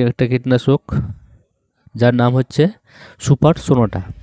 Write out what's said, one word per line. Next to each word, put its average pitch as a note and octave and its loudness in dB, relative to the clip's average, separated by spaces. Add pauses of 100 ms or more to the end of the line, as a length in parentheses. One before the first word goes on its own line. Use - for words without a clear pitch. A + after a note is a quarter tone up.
(120)
একটা - -2
কীটনাশক, B2+ 0 (1200)
যার A#2+ 2
নাম A#2+ 2
হচ্ছে C3+ -2 (640)
সুপার D3+ 4 (100)
সোনাটা। A2+ 0 (220)